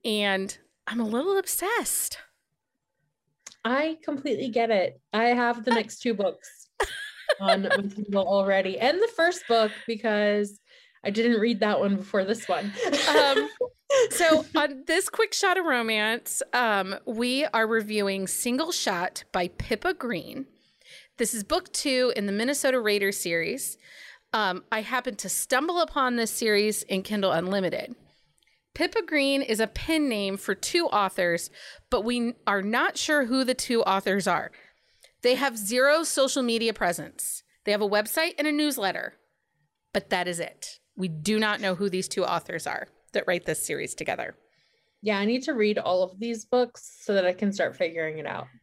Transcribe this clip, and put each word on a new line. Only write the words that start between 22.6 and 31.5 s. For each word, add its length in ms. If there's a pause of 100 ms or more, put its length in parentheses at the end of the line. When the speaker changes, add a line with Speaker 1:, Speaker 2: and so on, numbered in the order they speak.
Speaker 1:
Raiders 360
series. 600 (560)
Um, 380
I 100
happened 380
to 100
stumble 500
upon 380
this 140
series 520
in 180
Kindle 300
Unlimited. 640 (800)
Pippa 260
Green 400
is 200
a 60
pen 420
name 280
for 160
two 340
authors, 640 (400)